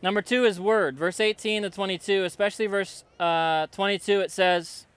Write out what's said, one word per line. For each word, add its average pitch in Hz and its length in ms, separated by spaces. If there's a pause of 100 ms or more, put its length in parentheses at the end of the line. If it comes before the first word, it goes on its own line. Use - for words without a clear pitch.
Number 202 200
two 247 240
is 202 120
word. 185 400
Verse 175 220
eighteen 214 440
to 202 60
twenty-two, 190 540
especially 202 440
verse, 196 360 (160)
uh, 165 520
twenty-two, 196 500
it 165 80
says 180 560 (120)